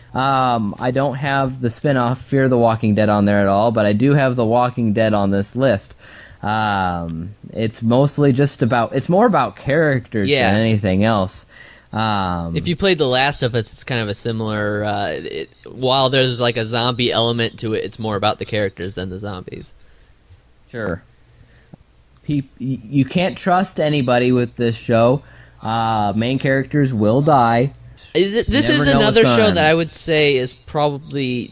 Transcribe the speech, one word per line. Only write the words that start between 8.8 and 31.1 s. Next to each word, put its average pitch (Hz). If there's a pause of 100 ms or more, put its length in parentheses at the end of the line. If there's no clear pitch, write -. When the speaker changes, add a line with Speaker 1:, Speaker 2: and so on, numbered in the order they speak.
Speaker 1:
it's 131
more 185
about 143
characters 135
Speaker 2:
Yeah. 123
Speaker 1:
than 107
anything 104
else. 104 (440)
Um, 92
Speaker 2:
If 82
you 175
played 190
The 143
Last 135
of 123
Us, 113
it's -
kind 120
of 104
a 101
similar, 107
uh, 101
it, 78 (180)
while 127
there's, 127
like, 120
a 113
zombie 120
element 117
to 113
it, -
it's 98
more 110
about 104
the 101
characters 98
than 92
the 90
zombies. 101 (960)
Speaker 1:
Sure. 101 (1200)
Peop-, 147 (100)
y-, 127
you 135
can't 175
trust 185
anybody 127
with 123
this 117
show. 120 (400)
Uh, 110
main 123
characters 135
will 110
die. 127 (420)
Speaker 2:
Is 196
it, 233
this 269
Speaker 1:
Never 302
Speaker 2:
is 285
Speaker 1:
know 277
what's 220
Speaker 2:
another 220
Speaker 1:
going 233
Speaker 2:
show 220
Speaker 1:
on. 185
Speaker 2:
that 160
I 160
would 165
say 151
is 127
probably 143